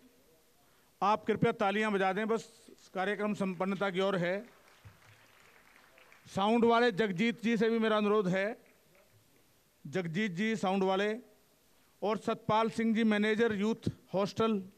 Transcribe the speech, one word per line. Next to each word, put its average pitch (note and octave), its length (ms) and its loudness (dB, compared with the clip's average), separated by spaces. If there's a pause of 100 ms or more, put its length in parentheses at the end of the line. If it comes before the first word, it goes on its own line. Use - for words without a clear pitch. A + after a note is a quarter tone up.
(1000)
आप G#3+ 240 0
कृपया A3+ 260 2
तालियां G#3+ 420 0
बजा F#3+ 200 2
दें, A3 140 -4
बस - 400 -4 (260)
कार्यक्रम G3+ 400 -2
संपन्नता F#3+ 560 -4
की F#3 100 -4
ओर G3 160 0
है। F#3 340 -4 (1900)
साउंड A3 300 4
वाले A#3 260 4
जगजीत G#3+ 520 0
जी A3+ 140 2
से A3 120 2
भी A3+ 100 0
मेरा G#3+ 180 2
अनुरोध G#3 300 2
है, G3 340 -2 (1300)
जगजीत F3+ 440 -4
जी A3 240 -2
साउंड F#3+ 280 0
वाले, G3+ 360 0 (840)
और G#3 160 -2
सतपाल A3 520 0
सिंह A3+ 260 -2
जी, A3+ 80 2
मैनेजर G#3+ 520 2
यूथ G#3+ 340 -2 (240)
हॉस्टल, G#3 460 0 (180)